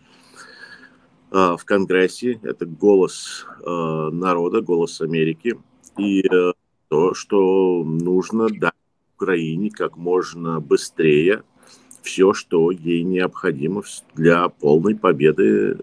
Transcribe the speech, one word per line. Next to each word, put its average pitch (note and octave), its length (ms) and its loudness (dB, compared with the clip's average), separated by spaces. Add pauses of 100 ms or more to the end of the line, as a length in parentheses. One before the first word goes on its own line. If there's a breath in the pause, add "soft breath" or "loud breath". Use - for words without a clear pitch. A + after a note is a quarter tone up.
(1300 loud breath)
э, F#2 260 2
в - 80 -16
Конгрессе. G2 800 0
Это - 220 -6
голос, F2+ 800 0 (200)
э, D#2+ 460 -4
народа, F2 500 0
голос E2+ 400 -2
Америки. E2 540 -2 (420)
И, G2 240 0 (100)
э, F2+ 220 2 (360)
то, D#2+ 240 2
что F#2 720 0
нужно F2+ 640 -2
дать F#2 240 -4 (440)
Украине F2+ 540 -4
как F2 260 -8
можно E2+ 600 -4
быстрее D#2+ 840 0 (580 loud breath)
всё, F#2+ 320 2
что E2+ 380 0
ей E2+ 320 -2
необходимо F2+ 760 -4
в - 80 -16
с-, - 140 -18 (120)
для E2+ 340 2
полной E2 460 2
победы F#2+ 880 2